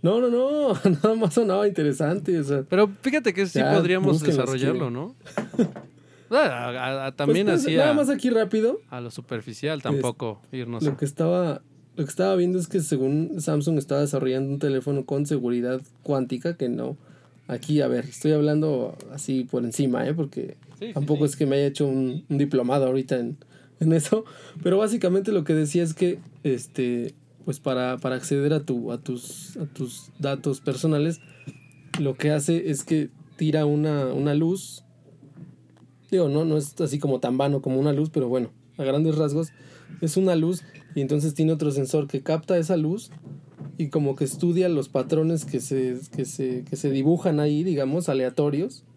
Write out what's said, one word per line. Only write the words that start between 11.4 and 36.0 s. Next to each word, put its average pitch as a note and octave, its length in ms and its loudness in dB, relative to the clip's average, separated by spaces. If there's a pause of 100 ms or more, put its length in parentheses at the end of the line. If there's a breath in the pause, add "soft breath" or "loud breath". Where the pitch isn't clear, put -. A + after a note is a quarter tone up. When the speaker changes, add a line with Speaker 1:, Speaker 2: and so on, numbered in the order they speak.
Speaker 1:
lo D#3 80 -2
que C#3 60 -4
estaba F#3+ 260 0
viendo F3+ 240 2
es E3 80 -6
que F#3+ 140 -2
según D3 580 0
Samsung D3+ 380 0
está C#3+ 240 0
desarrollando C3+ 500 0
un C#3 80 -4
teléfono C#3 460 -2
con C#3+ 200 -2
seguridad B2 560 -2 (220)
cuántica, C3+ 540 -2
que C3 100 -2
no. A#2+ 300 -4 (500 soft breath)
Aquí, D3 320 0
a C3+ 80 2
ver, B2 160 0
estoy D#3 300 0
hablando D3+ 640 0 (160)
así C3 320 -4
por A#2+ 180 -2
encima, A#2+ 420 0
¿eh? C#3 80 -2
Porque - 440 -6 (220)
Speaker 2:
Sí, G#3+ 80 -8
sí, A3+ 60 -10
Speaker 1:
tampoco D3 320 2
Speaker 2:
sí. C#3+ 60 2
Speaker 1:
es - 60 -10
que D#3 80 2
me C3+ 100 2
haya C#3+ 120 2
hecho C#3+ 200 0
un, C3+ 400 -2
un C#3+ 100 -2
diplomado C3+ 500 2
ahorita C3 320 0
en, A#2+ 180 -6 (420 soft breath)
en D#3+ 140 4
eso. G#3 320 2 (360 loud breath)
Pero F3+ 160 4
básicamente G3 540 2
lo D3 140 2
que D#3+ 80 0
decía D#3 280 2
es E3 120 0
que, F3 260 0 (240)
este, B2 720 -2 (300)
pues C#3+ 160 -6
para, B2+ 380 -2
para C3 180 -4
acceder C#3+ 340 0
a D#3 140 2
tu, A#2 260 -4
a B2 60 -6
tus, - 580 -10
a F3 100 -6
tus - 540 -12
datos C#3 400 -2
personales, D#3 600 0 (800 loud breath)
lo C3+ 140 0
que D3+ 160 0
hace D#3+ 380 0
es C#3 140 -2
que D#3 260 0 (280)
tira D#3 280 2
una, D3 420 2
una C#3 260 0
luz. E3 500 -2 (1300)